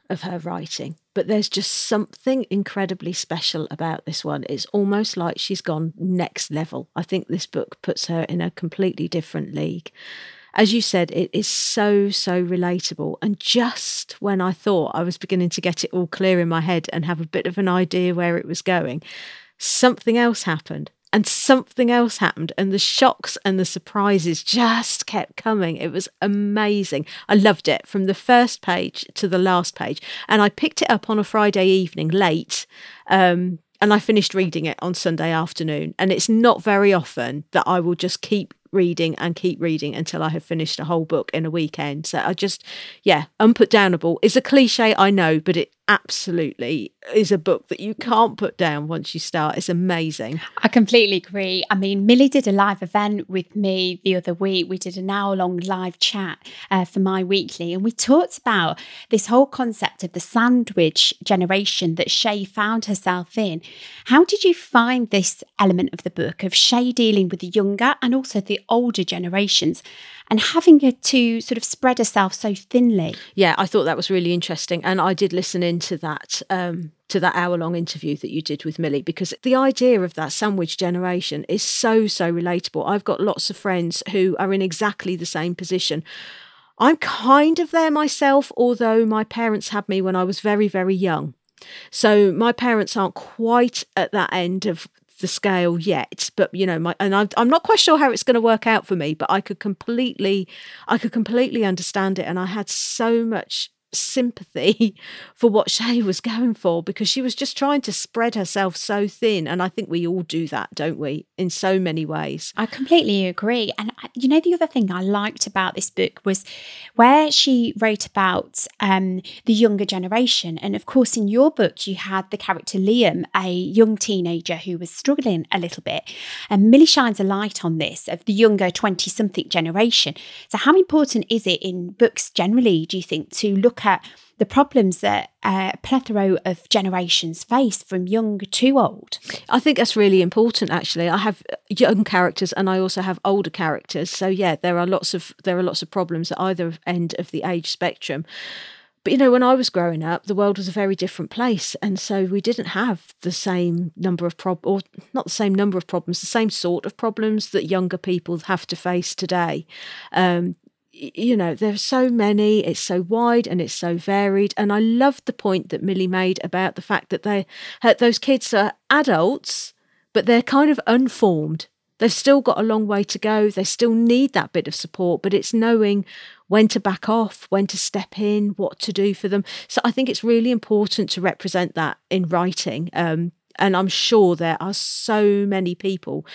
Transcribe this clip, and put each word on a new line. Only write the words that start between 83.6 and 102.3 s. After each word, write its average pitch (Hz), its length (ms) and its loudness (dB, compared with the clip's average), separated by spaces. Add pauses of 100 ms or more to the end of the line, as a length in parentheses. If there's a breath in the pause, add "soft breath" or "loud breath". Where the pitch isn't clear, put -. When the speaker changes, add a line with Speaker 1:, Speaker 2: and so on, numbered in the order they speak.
Speaker 1:
who 185 280 0
are 190 140 -2
in 196 80 0
exactly 190 560 -4
the 170 80 -8
same 170 300 -6
position. 170 500 -4 (760 loud breath)
I'm 302 180 4
kind 294 640 2
of 339 120 -2
there 320 200 2
myself, 294 640 2
although 233 520 2
my 220 180 0
parents 220 460 -4
had 208 180 -6
me 190 140 0
when 185 140 0
I 185 80 0
was 185 160 -4
very, 208 280 2
very 190 260 0
young. 160 380 -2 (580 loud breath)
So 208 420 4
my 226 200 2
parents 240 460 -2
aren't 196 160 -2
quite 233 680 0 (120)
at - 160 -2
that 196 200 0
end 185 340 -2
of 170 200 -4 (340)
the 185 60 -4
scale 175 540 0
yet, 160 560 -4
but, - 180 0
you 185 100 -2
know, 170 140 0
my, 170 220 0
and 196 120 0
I'm, 202 240 2
I'm 240 120 4
not 311 160 2
quite 440 160 4
sure 311 180 2
how 277 140 2
it's 214 100 -4
gonna 240 180 2
work 226 280 2
out 220 180 2
for 202 80 -4
me, 156 200 -2
but - 140 -4
I 196 120 2
could - 180 -8
completely, 202 880 -4 (400 loud breath)
I 233 100 2
could 226 140 -2
completely 233 540 0
understand 190 560 -2
it. - 20 -2
And 180 160 -6